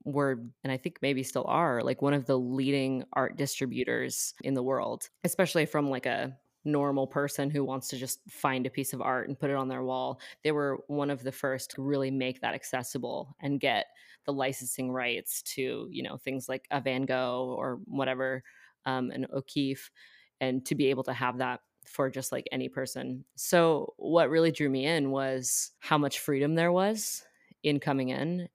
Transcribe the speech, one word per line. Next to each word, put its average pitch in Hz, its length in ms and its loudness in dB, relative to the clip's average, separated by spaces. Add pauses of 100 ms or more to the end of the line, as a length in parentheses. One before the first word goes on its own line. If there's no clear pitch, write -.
were, 135 400 0 (200)
and 139 80 -2
I 131 60 -2
think 165 240 -8
maybe 139 220 0
still - 240 -2
are, 147 340 2
like, 127 220 0
one 143 100 6
of 139 140 2
the 135 100 4
leading 131 760 0
art 131 240 0
distributors 127 1080 -2
in 135 100 0
the 131 80 2
world, 127 480 -2 (140)
especially 170 420 2
from, 147 240 2
like, 131 160 -2
a 131 320 -2 (300)
normal 143 400 2
person 143 420 0
who 143 140 2
wants 131 240 -4
to 135 100 -6
just 127 220 -6 (100)
find 131 380 0
a - 20 -6
piece - 240 -4
of 127 80 -6
art 127 260 0
and 139 120 -6
put 147 100 0
it 139 60 2
on 135 140 0
their 131 140 -4
wall. 127 360 -2 (240)
They 151 80 2
were 143 360 0
one 143 220 0
of 131 140 -4
the 131 80 -4
first 131 400 -4
to 135 100 -8
really 135 300 0
make 127 300 -2
that 120 120 0
accessible 131 880 -6
and 143 180 0
get 117 260 2 (400)
the 147 80 0
licensing 131 580 -2
rights 120 500 -2 (140)
to, 123 340 -4
you 131 140 -6
know, 131 140 -8
things 131 320 -6
like 131 200 -6
a 143 120 0
Van 131 240 0
Gogh 127 520 -2
or 127 280 -4
whatever, 131 580 -2 (420)
um, 131 260 0
an 131 220 -4
O'Keeffe, 135 560 -2 (520)
and 131 240 0
to 170 100 0
be 135 120 4
able 131 160 2
to 131 100 -4
have 123 260 -2
that 123 220 -2 (240)
for 135 240 -2
just, 131 240 -6
like, 127 180 -4
any 131 160 -4
person. 131 560 -6 (140)
So 165 580 4
what 156 340 4
really 165 220 6
drew 147 180 2
me 135 160 2
in 151 240 2
was 135 680 0
how - 180 4
much 143 220 2
freedom 147 360 2
there 170 160 4
was 202 520 2 (400)
in 147 160 4
coming 135 300 0
in, 156 460 -2